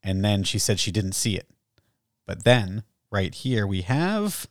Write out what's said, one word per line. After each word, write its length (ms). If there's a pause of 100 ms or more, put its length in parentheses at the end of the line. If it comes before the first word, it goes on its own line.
And 220
then 180
she 160
said 200
she 120
didn't 220
see 220
it. 120 (760)
But 180
then, 400 (280)
right 220
here, 320
we 180
have 680